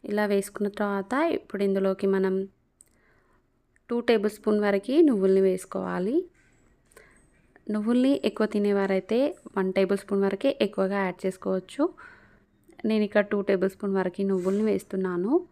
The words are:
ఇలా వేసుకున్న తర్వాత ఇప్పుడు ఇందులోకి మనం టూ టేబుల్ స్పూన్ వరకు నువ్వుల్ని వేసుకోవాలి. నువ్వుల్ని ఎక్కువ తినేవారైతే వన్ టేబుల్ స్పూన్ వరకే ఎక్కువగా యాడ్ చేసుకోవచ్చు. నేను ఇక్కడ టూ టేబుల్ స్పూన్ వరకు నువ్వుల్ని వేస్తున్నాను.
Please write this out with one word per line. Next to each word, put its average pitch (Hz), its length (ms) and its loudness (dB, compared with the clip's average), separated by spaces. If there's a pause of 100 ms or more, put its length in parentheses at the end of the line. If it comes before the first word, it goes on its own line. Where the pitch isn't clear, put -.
ఇలా 208 220 -2
వేసుకున్న 202 440 -2
తర్వాత 202 440 -4 (180)
ఇప్పుడు - 320 -6
ఇందులోకి 190 440 0
మనం 190 260 2 (1600)
టూ 240 100 -2
టేబుల్ 220 320 2
స్పూన్ 214 280 0
వరకు 202 420 0
నువ్వుల్ని 190 420 4
వేసుకోవాలి. 185 680 -2 (1500)
నువ్వుల్ని 240 460 2 (120)
ఎక్కువ 214 220 0
తినేవారైతే 202 720 0 (340)
వన్ 190 200 -2
టేబుల్ 196 280 2
స్పూన్ 196 240 -2
వరకే 196 260 0 (100)
ఎక్కువగా 202 400 -2
యాడ్ 180 220 -4
చేసుకోవచ్చు. 190 600 -4 (1040)
నేను 214 200 2
ఇక్కడ 208 260 2
టూ 208 120 0
టేబుల్ 196 280 0
స్పూన్ 196 240 -4
వరకు 185 300 -2
నువ్వుల్ని 196 420 0
వేస్తున్నాను. 190 680 -2 (200)